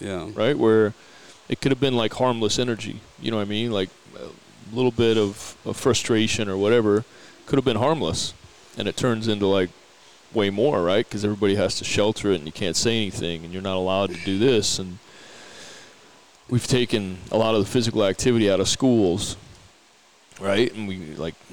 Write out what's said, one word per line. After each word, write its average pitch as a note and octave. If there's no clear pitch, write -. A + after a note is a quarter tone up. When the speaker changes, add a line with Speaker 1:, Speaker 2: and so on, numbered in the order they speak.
Speaker 1:
Yeah. F#2
Speaker 2:
Right? A#2
Where A2
it -
could C3+
have B2+
been, C3
like, A2
harmless A#2
energy. A2
You B2+
know A2+
what G#2
I G2+
mean? A2+
Like, F#2+
a -
little B2+
bit A#2
of, G#2
of G2
frustration A2
or F#2+
whatever G#2+
could -
have C3+
been B2+
harmless. B2
And G#2
it -
turns A2+
into, G#2
like, F#2+
way G2+
more, G#2
right? F#2
'Cause G2+
everybody G#2
has F#2+
to -
shelter G#2
it F#2
and D2
you D#2+
can't F2+
say A#2
anything E2+
and E2+
you're F#2
not F#2+
allowed F#2
to F2
do F#2+
this. A2+
And F#2
we've B2
taken A2
a -
lot A2+
of G#2
the G2+
physical A2+
activity G#2
out F#2+
of F#2
schools, G#2+
right? G2+
And G#2+
we, F#2
like, D#2+